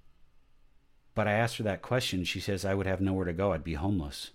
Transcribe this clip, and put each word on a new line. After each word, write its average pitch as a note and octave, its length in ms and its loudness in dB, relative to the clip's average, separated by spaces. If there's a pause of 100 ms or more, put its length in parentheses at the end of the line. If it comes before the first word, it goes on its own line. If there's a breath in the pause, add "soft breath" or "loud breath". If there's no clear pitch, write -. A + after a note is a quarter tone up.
(1160)
But G#2+ 140 2
I G#2 40 4
asked A#2 260 2
her A2+ 60 -2
that F#2+ 180 0
question. A#2 420 0
She F2+ 160 -2
says, G2 240 -2
"I G2 80 2
would G2 140 0
have F#2+ 160 0
nowhere F#2+ 240 2
to F2 80 -2
go. F#2+ 180 2
I'd D#2 100 -2
be D#2+ 120 -4
homeless." D#2+ 600 -2